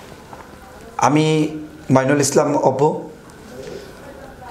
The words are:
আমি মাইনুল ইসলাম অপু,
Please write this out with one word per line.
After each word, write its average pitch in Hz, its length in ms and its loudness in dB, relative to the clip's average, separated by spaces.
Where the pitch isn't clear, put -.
আমি 151 280 4
মাইনুল 131 300 4
ইসলাম 143 360 2
অপু, 165 520 2